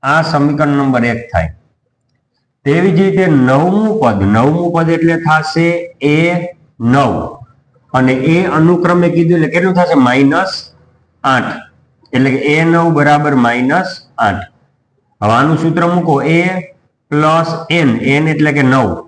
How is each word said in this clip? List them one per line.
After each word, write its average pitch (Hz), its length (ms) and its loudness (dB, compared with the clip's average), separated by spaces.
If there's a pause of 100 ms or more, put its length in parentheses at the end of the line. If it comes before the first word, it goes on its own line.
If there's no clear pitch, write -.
આ 147 260 0
સમીકરણ 143 480 0
નંબર 135 320 0
એક 113 100 -4 (120)
થાય. 82 180 -2 (1160)
તેવી 175 320 2
જ - 100 2
રીતે 185 260 0
નવમું 156 560 2 (120)
પદ, 110 180 0 (160)
નવમું 156 400 0
પદ 165 200 0
એટલે 165 200 0 (100)
થશે 160 420 0 (460)
એ 156 80 2 (720)
નવ. 127 240 0 (760)
અને 127 200 2 (220)
એ - 20 2 (220)
અનુક્રમે 175 560 2
કીધું 170 220 2
એટલે 156 160 0
કેટલું 180 260 0
થશે? 170 180 2 (100)
માઇનસ 139 460 0 (720)
આઠ. 131 280 -2 (640)
એટલે 131 200 2
કે 135 60 -2 (140)
એ - 100 2
નવ 170 220 2 (100)
બરાબર 147 380 2 (120)
માઇનસ 127 440 -2 (360)
આઠ. 98 220 -4 (760)
હવે 107 140 0
આનું 156 280 0
સૂત્ર 165 280 0
મૂકો, 170 240 0 (220)
એ 170 40 2 (680)
પ્લસ 160 400 0 (280)
એન. 147 120 2 (220)
એન 156 200 0
એટલે 151 240 0
કે 143 60 2
નવ. 131 240 2 (200)